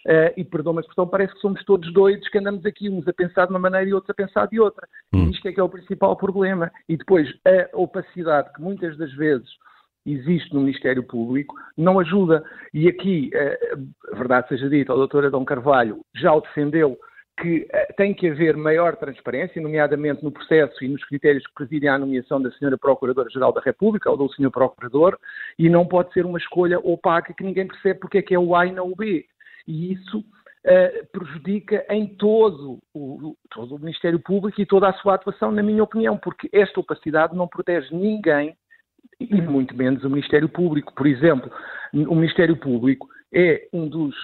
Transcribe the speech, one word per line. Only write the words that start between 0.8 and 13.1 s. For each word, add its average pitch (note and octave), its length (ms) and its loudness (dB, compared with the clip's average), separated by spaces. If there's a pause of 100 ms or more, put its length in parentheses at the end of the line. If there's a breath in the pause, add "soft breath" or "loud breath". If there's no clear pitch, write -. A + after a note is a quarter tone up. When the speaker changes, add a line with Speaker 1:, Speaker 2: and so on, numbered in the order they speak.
Speaker 1:
expressão, F3+ 260 -2
parece F#3+ 280 -2
que - 60 -20
somos G3 240 -4
todos F3 280 0
doidos, G3 360 4
que G#3+ 100 -2
andamos G3 280 -4
aqui G3+ 220 -6
uns F#3 180 -4
a F3+ 60 -2
pensar F3+ 340 0
de F#3 60 -6
uma F#3 60 -2
maneira F#3+ 300 0
e G3 60 0
outros F#3+ 160 -4
a G3+ 40 -8
pensar G3+ 340 -2
de A3 100 -4
outra. G#3 300 0 (240 loud breath)
Speaker 2:
Hum. F#2 140 4
Speaker 1:
E F3 40 2
isto - 160 -8
é F#3+ 60 -6
que F#3+ 80 -2
é - 20 4
o F3+ 60 2
principal F#3+ 480 -2
problema. F#3+ 560 -2 (160 soft breath)
E E3 80 -2
depois D#3 320 2 (180)
a F#3 300 4
opacidade E3 760 -2
que - 80 -20
muitas F3 360 -8
das D3+ 160 -8
vezes C#3 360 0 (560 soft breath)
existe D3 480 -2
no C#3+ 80 0
Ministério C3 440 0
Público B2 500 -6 (220 loud breath)
não F#3 240 4
ajuda. E3 420 2 (320 loud breath)
E D#3 140 2
aqui, E3+ 440 0